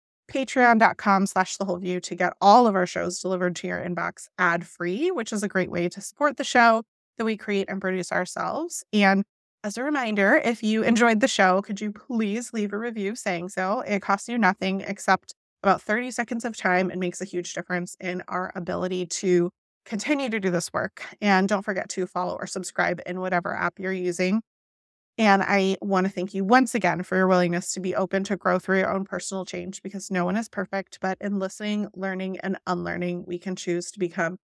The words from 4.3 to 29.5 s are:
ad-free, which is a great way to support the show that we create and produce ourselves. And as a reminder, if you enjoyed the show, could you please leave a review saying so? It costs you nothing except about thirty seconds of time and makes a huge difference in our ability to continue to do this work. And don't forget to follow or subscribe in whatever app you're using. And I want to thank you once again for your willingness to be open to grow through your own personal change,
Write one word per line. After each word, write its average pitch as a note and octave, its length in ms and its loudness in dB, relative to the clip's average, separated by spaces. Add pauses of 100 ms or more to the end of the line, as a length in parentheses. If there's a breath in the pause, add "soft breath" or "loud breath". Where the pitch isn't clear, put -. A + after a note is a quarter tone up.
ad-free, F3+ 760 -2
which A#3 200 -6
is G#3 120 -2
a G3 40 -4
great F#3 220 0
way F3 180 -2
to G3 120 -8
support C#4+ 360 -2
the C#4 60 -8
show A#3 400 6 (340)
that A3+ 80 -4
we A3 120 0
create G3+ 320 -2
and F#3+ 120 -6
produce F#3 300 -4
ourselves. F3+ 720 -4 (100)
And G3+ 320 4 (380)
as G#3 160 -8
a B3+ 60 -4
reminder, A#3+ 600 2
if A3+ 200 -2
you A3 180 2
enjoyed A3+ 380 4
the C4 80 4
show, F#3+ 340 4
could G3+ 180 -10
you G#3 120 -4
please A3 600 -4
leave G#3 200 -2
a G3+ 60 -4
review A3 360 -4
saying F3+ 360 -4
so? F#3+ 360 -2
It G3+ 160 -2
costs G3+ 260 -2
you A#3+ 80 -4
nothing F#3+ 440 2
except - 520 0 (300)
about G3 180 4
thirty A#3+ 300 -2
seconds A#3 340 -6
of A3+ 120 -6
time F#3 340 2
and F3+ 80 -8
makes F3 220 -4
a F#3 40 -4
huge F3+ 300 -8
difference F3 460 -6
in F#3 260 -6
our F3+ 300 -6
ability F3+ 500 -4
to F3+ 440 2 (340)
continue C#4 440 -2
to A3 120 -2
do F#3+ 100 0
this - 220 -2
work. - 320 -6 (160)
And G3 280 4
don't G3+ 140 0
forget F#3+ 280 -6
to F3+ 160 -4
follow F3+ 280 -4
or - 140 -10
subscribe F3 580 -4
in F3+ 140 -8
whatever F3+ 340 -2
app - 240 -4
you're F#3+ 140 -4
using. F#3 500 0 (760)
And G3 240 6
I F#3+ 380 2
want F#3+ 260 2
to G3 60 -2
thank F#3 220 -6
you F#3+ 100 -2
once B3 300 6
again F3 280 0
for F#3 140 -2
your F#3+ 100 4
willingness F3+ 460 2
to F#3+ 80 -6
be F#3 140 -4
open F#3+ 300 -2
to G3 120 -4
grow F#3 220 0
through F#3+ 220 0
your F#3 120 0
own F#3+ 140 -4
personal F#3 400 -8
change, F3+ 360 -10